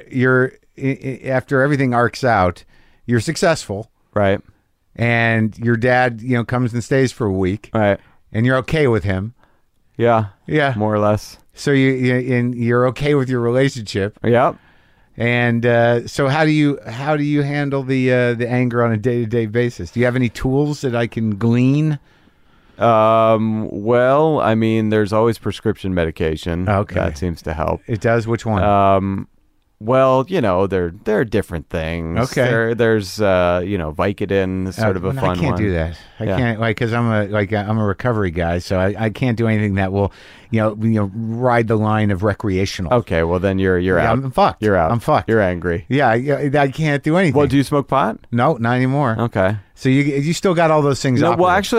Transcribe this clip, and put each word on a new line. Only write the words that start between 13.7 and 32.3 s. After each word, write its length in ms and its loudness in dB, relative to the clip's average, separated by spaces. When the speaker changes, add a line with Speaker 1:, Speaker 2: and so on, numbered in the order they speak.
Speaker 2:
Yep. 320 2
Speaker 1:
And, 500 0
uh, 420 2
so 200 -2
how 160 0
do 80 2
you, 340 2
how 300 -4
do 80 -2
you 180 0
handle 420 -4
the, 280 0
uh, 220 2
the 140 -4
anger 360 0
on 80 2
a 40 0
day-to-day 500 -2
basis? 460 -4
Do 80 -2
you 60 4
have 100 0
any 120 0
tools 540 -2
that 140 -2
I 120 -2
can 300 -4
glean? 600 2
Speaker 2:
Um, 920 2
well, 720 2
I 140 2
mean, 340 0
there's 240 0
always 260 2
prescription 560 -4
medication. 760 -2
Speaker 1:
Okay. 280 -2
Speaker 2:
That 200 -2
seems 260 -6
to 120 -6
help. 320 -4
Speaker 1:
It 140 -4
does? 260 0
Which 180 -4
one? 180 0
Speaker 2:
Um, 680 2
well, 480 2
you 120 -2
know, 260 2
there, 260 -2
there 160 0
are 40 0
different 440 -4
things. 500 -6